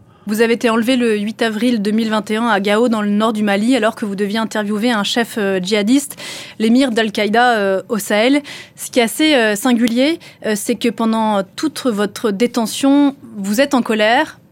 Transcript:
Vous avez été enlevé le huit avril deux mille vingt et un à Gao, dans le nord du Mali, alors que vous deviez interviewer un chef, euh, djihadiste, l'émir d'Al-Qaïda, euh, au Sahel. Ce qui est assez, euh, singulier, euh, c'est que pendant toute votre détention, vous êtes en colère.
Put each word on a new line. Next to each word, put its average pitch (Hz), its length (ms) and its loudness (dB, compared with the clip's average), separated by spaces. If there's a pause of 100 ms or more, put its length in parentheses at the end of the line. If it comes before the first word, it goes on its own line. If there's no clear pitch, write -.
(300)
Vous 214 120 0
avez 233 140 2
été 233 140 0
enlevé 233 280 2
le 226 200 0
huit 208 240 -6
avril 226 400 0
deux 208 100 -2
mille 220 180 0
vingt 214 200 -2
et 214 60 -2
un 233 120 -2
à 202 120 2
Gao, 208 300 2
dans 220 120 -2
le 208 80 -2
nord 214 220 2
du 214 120 -2
Mali, 208 340 2
alors 220 180 0
que - 100 -10
vous 196 120 -6
deviez 202 220 -2
interviewer 214 520 -2
un 208 140 0
chef, - 320 -2
euh, 196 260 0
djihadiste, 214 540 0 (420)
l'émir 240 320 2
d'Al-Qaïda, 220 680 2
euh, 196 300 0
au 220 100 -4
Sahel. 233 440 2 (340)
Ce - 160 -14
qui 262 80 0
est 233 40 6
assez, 311 320 2
euh, 220 200 2
singulier, 247 640 0 (260)
euh, 214 120 -2
c'est 233 180 -2
que 233 140 -2
pendant 220 540 0 (120)
toute - 300 -6
votre 208 460 -2
détention, 262 840 0 (220)
vous 202 240 0
êtes 285 120 0
en 247 80 2
colère. 226 600 0 (100)